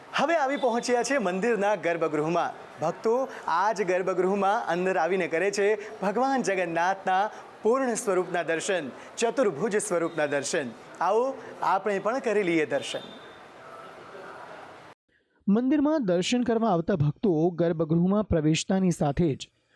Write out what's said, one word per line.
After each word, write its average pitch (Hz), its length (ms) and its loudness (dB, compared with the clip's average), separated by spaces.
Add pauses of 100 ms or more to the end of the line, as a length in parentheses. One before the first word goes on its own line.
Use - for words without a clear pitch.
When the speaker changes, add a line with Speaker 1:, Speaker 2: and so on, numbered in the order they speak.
(160)
Speaker 1:
હવે 320 200 2
આવી 277 200 0
પહોંચ્યા 240 460 2
છે 269 160 0
મંદિરના 196 560 2
ગર્ભગૃહમાં. 160 1040 -2
ભક્તો 240 480 0 (180)
આ 180 260 2
જ 185 100 -2
ગર્ભગૃહમાં 185 840 0
અંદર 180 300 0
આવીને 170 320 0
કરે 170 220 0
છે 202 520 -2
ભગવાન 240 400 0
જગન્નાથના 185 880 0 (320)
પૂર્ણ 247 320 2
સ્વરૂપના 180 480 0
દર્શન, 160 460 -2 (280)
ચતુર્ભુજ 214 600 0
સ્વરૂપના 165 500 0
દર્શન. 139 400 -2 (340)
આવો 226 340 2 (280)
આપણે 196 360 0
પણ 220 200 -2
કરી 214 240 0
લઈએ 165 240 2
દર્શન. 139 320 -4 (2500)
Speaker 2:
મંદિરમાં 277 560 2
દર્શન 185 380 2
કરવા 226 260 2
આવતા 175 280 2
ભક્તો 156 540 2
ગર્ભગૃહમાં 170 760 2
પ્રવેશતાની 175 640 2
સાથે 156 440 0
જ - 160 -14 (260)